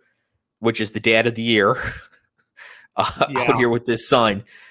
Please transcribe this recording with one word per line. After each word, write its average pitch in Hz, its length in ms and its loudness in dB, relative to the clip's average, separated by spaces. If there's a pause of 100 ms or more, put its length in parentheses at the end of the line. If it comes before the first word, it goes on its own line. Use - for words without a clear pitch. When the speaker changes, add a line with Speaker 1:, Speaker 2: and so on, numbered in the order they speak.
(580)
Speaker 1:
which 113 240 -2
is 104 80 -6
the 104 100 -8
dad 113 260 2
of 117 80 -2
the 110 80 -8
year, 110 340 2 (680)
<laughs> - 540 -20
uh, - 340 -2
Speaker 2:
Yeah. 127 100 -4 (120)
Speaker 1:
out 123 40 0
here 120 140 2
with 117 160 -2
this 117 220 -2
son, 110 360 2 (260)